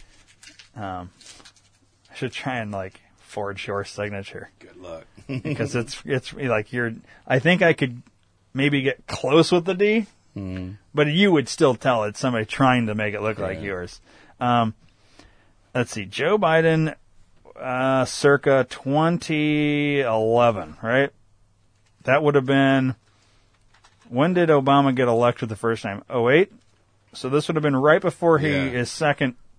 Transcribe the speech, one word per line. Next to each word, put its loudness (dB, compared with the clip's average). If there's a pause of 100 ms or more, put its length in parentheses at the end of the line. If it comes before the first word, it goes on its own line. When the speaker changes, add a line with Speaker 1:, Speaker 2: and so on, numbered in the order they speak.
(760)
Speaker 1:
Um, -10 (1000)
I -20
should -8
try -8
and, -8
like, -10 (180)
forge -10
your -4
signature. -10 (100)
Speaker 2:
Good -20
luck. -16 (220)
<laughs> -
Speaker 1:
Because -6
it's, -6
it's, -6
like, -4
you're, -4 (320)
I 2
think 2
I 4
could -4 (520)
maybe 0
get -4
close 2
with 2
the -2
D, 2 (300)
Speaker 2:
Mm. -10 (180)
Speaker 1:
but 2
you 4
would 2
still 2
tell 0
it's -8
somebody -2
trying 2
to -4
make -2
it -6
look -4
like -6
Speaker 2:
Right. -12
Speaker 1:
yours. -10 (380)
Um, 0 (1000)
let's -4
see, -10
Joe -2
Biden, 2 (600)
uh, 0
circa 2
twenty 0
eleven, 2
right? 0 (920)
That 2
would 4
have 2
been, 2 (1120)
when 0
did 2
Obama 4
get 2
elected 2
the -8
first -4
time? -8
Oh 0
eight? 4 (600)
So -8
this 0
would -2
have -2
been 2
right 4
before 2
he, -2
Speaker 2:
Yeah. -2
Speaker 1:
his -4
second -2 (240)